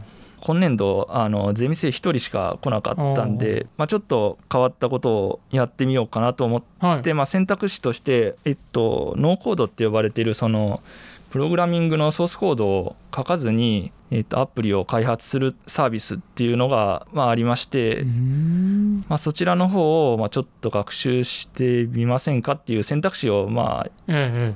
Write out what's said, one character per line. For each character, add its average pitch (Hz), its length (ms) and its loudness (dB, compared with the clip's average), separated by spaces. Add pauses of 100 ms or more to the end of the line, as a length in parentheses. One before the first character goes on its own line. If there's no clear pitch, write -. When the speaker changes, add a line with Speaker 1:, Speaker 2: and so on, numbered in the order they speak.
(400)
Speaker 1:
今 165 200 0
年 156 160 2
度、 98 340 0
あ 113 180 0
の、 101 260 0
ゼ 117 140 0
ミ 160 80 0
生 156 140 -2
一 147 200 -2
人 139 80 2
し - 100 -4
か 90 340 -2
来 139 80 -2
な 110 100 0
か - 120 -2
っ 139 240 0
た 120 80 2
ん 107 120 -2
で、 117 100 0
Speaker 2:
お 104 180 0
ー。 - 20 -14 (120)
Speaker 1:
ま 151 60 -2
あ、 - 40 0
ち 214 80 0
ょ - 20 0
っ 208 40 -8
と 107 360 0 (120)
変 123 100 2
わ 127 80 4
っ 127 40 -8
た - 160 -2
こ 131 120 -2
と 127 120 0
を 98 280 0 (100)
や 131 140 2
っ 120 40 -2
て - 180 -2
み 131 80 2
よ 123 100 2
う - 40 -6
か - 120 -4
な 120 140 2
と 135 100 -2
思 120 140 2
っ - 20 -6
て、 - 60 -12 (200)
Speaker 2:
は 160 180 2
い。 156 100 2
Speaker 1:
ま 143 100 2
あ、 - 20 -2
選 190 200 0
択 196 220 -2
肢 - 140 -10
と 123 100 0
し - 80 -10
て、 120 440 2
え 147 80 2
っ 139 40 -8 (160)
と、 113 460 0
ノ 165 180 2
ー - 60 -8
コ - 80 -2
ー 196 60 0
ド 135 80 0
っ 104 40 0
て - 160 -2
呼 110 60 2
ば 110 120 2
れ 107 80 2
て 113 120 0
る 110 120 0
そ 117 140 0
の、 107 320 0 (480)
プ - 100 -4
ロ 143 100 0
グ 175 80 0
ラ 175 100 2
ミ 170 140 0
ン 165 80 2
グ 156 80 0
の 151 160 2
ソ 170 120 -2
ー - 40 2
ス - 80 -10
コ 190 160 0
ー - 20 -2
ド 110 140 0
を 95 280 -2 (180)
書 131 100 -4
か 180 120 0
ず 131 140 -2
に、 110 420 0 (200)
え 120 80 0
っ 110 40 -2
と、 - 140 -4
ア 131 80 2
プ - 160 -4
リ 107 100 0
を 95 120 0
開 113 200 0
発 117 240 -2
す 139 100 -2
る 131 180 -2 (100)
サ - 200 0
ー 123 40 0
ビ 113 80 -4
ス - 160 -8
っ 98 40 -6
て - 260 -6
い 117 80 2
う 120 40 0
の 123 120 2
が、 104 440 0
ま 143 120 0
あ、 120 60 2
あ 117 40 2
り 117 80 0
ま 120 140 2
し - 100 -6
て、 117 360 0
Speaker 2:
う - 20 -2
ー - 20 -2
ん。 175 1040 0
Speaker 1:
ま 156 80 0
あ、 - 20 0
そ 156 140 -4
ち 175 120 -4
ら 180 120 2
の 180 120 4
方 160 460 4
を、 110 40 0
ま 110 80 0
あ、 - 20 -2
ち - 100 -4
ょ - 40 2
っ - 40 -14 (140)
と 113 100 -2
学 101 220 -2
習 123 320 0
し - 240 -8
て 123 420 0
み 120 160 0
ま 123 140 2
せ 156 140 -2
ん 120 80 0
か 139 100 -2
っ 160 80 -8
て - 120 -8
い 113 60 2
う 104 60 0
選 147 160 -2
択 190 160 -2
肢 - 120 -2
を、 101 220 2
ま - 360 -2
あ、 - 0 -
Speaker 2:
え - 40 -14
え、 - 20 -20 (160)
え 120 460 0
え。 - 20 -